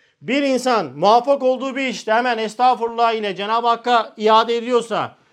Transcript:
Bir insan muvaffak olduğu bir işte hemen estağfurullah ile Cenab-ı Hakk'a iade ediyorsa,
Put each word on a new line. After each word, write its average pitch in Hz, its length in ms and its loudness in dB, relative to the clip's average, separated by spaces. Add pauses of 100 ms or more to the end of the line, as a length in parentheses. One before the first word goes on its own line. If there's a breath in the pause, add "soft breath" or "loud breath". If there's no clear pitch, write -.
(220)
Bir 254 220 0
insan 247 420 0
muvaffak 226 580 0
olduğu 254 320 -2
bir 269 120 -4
işte 214 260 -4
hemen 240 240 0
estağfurullah 233 760 0
ile 208 220 -4
Cenab-ı 220 320 -2
Hakk'a 233 500 0
iade 220 400 4
ediyorsa, 220 580 -2 (180 soft breath)